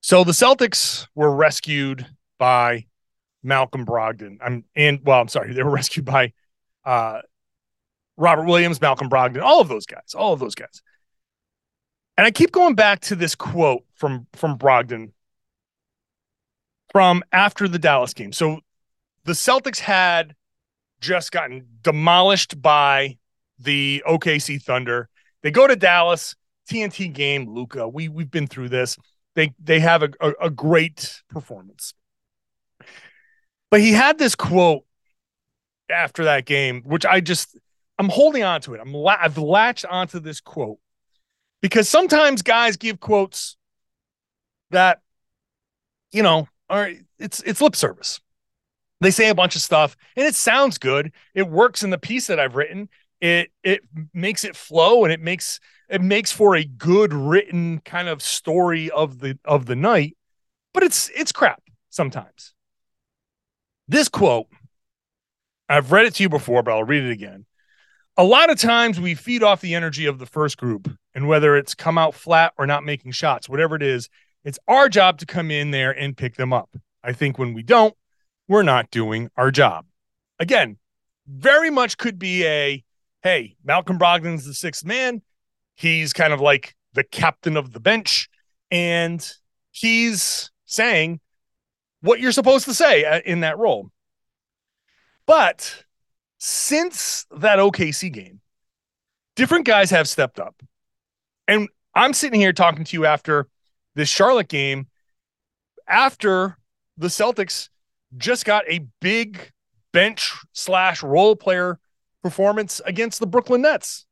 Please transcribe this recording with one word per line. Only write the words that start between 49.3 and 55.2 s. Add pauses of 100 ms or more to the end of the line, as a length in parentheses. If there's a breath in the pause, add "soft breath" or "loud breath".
bunch
of
stuff (200 soft breath)
and
it
sounds
good. (220 soft breath)
It
works
in
the
piece
that
I've
written. (320)
It, (120)
it (320)
makes
it
flow
and
it